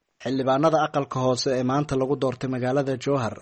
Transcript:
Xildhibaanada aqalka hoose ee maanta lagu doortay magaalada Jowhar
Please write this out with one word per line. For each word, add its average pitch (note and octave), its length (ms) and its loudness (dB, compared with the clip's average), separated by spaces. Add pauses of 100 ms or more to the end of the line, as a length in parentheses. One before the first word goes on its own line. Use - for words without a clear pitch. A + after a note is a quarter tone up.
(220)
Xildhibaanada C3+ 600 2
aqalka C#3+ 380 -2
hoose B2+ 300 2
ee B2+ 140 0
maanta C#3 320 0
lagu C3+ 200 0
doortay C3 340 -2
magaalada C3 480 0
Jowhar B2+ 440 -2